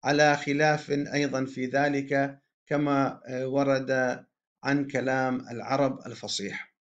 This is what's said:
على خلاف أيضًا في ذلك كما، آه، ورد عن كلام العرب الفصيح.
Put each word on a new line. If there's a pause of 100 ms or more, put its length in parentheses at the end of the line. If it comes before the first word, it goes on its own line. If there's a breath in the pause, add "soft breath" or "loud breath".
على
خلاف
أيضًا
في
ذلك (240)
كما،
آه،
ورد (400)
عن
كلام
العرب
الفصيح.